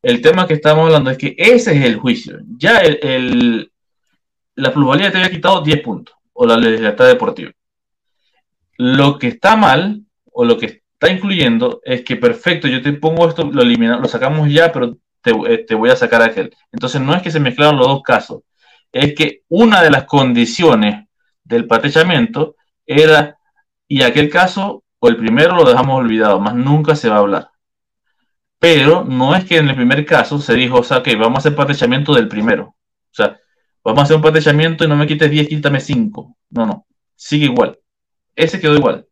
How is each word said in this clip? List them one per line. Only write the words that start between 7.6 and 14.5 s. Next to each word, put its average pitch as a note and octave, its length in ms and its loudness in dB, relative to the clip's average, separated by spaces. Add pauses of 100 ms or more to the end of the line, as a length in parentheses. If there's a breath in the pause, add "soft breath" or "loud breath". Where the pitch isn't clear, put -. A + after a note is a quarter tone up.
Lo C#3 420 0
que B2 80 -4
está G3 280 0
mal, F#3+ 480 0 (280)
o A#2+ 140 -2
lo A#2+ 120 2
que - 80 -8 (280)
está F3 180 0
incluyendo, D3 720 -2
es B2+ 200 -6
que B2 120 -6
perfecto, B2 520 -2
yo B2+ 140 -4
te C#3+ 120 -4
pongo E3 340 0
esto, D#3 240 -4
lo C#3 100 0
elimina-, A#2+ 380 2
lo C3 80 -4
sacamos D3 440 -2